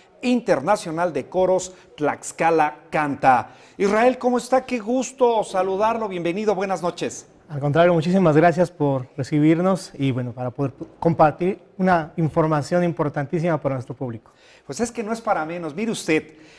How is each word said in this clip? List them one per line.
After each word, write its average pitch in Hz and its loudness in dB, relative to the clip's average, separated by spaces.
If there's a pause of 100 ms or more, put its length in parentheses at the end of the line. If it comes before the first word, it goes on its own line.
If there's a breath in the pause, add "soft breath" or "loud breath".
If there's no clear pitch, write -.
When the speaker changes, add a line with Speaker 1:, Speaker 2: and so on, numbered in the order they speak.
(220 loud breath)
Speaker 1:
Internacional 180 0
de 135 -6
Coros 185 0 (220 loud breath)
Tlaxcala 151 0 (100)
Canta. 139 2 (240 loud breath)
Israel, 220 2
¿cómo 247 0
está? 254 0
Qué 254 -6
gusto 233 0
saludarlo. 202 -2
Bienvenido, 185 -2
buenas 185 -4
noches. 170 -6 (240)
Speaker 2:
Al 147 -8
contrario, 160 4
muchísimas 170 4
gracias 170 4
por 135 -2 (100)
recibirnos 160 2
y, 139 0
bueno, 123 -4
para 127 -6
poder 139 -4 (260)
compartir 170 2 (200)
una 180 2
información 156 0
importantísima 156 -2
para 135 -4
nuestro 127 -8
público. 120 -10 (360 soft breath)
Speaker 1:
Pues 143 -8
es 233 -4
que 240 -10
no 214 -6
es 226 -6
para 185 0
menos. 165 -8
Mire 220 -4
usted, - -2 (260 loud breath)